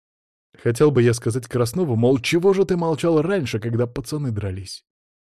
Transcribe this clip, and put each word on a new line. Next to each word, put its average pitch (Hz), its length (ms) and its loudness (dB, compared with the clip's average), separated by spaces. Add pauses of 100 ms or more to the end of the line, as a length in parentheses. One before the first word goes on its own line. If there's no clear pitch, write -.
(640)
Хотел 127 280 2
бы 123 120 4
я 120 120 4
сказать 120 340 -4
Краснову, 123 480 -2
мол, 123 220 4
чего 180 340 2
же 190 120 2
ты 180 120 0
молчал 165 440 0
раньше, 160 380 -2
когда 117 280 -2
пацаны 139 440 -8
дрались? 98 540 -8 (460)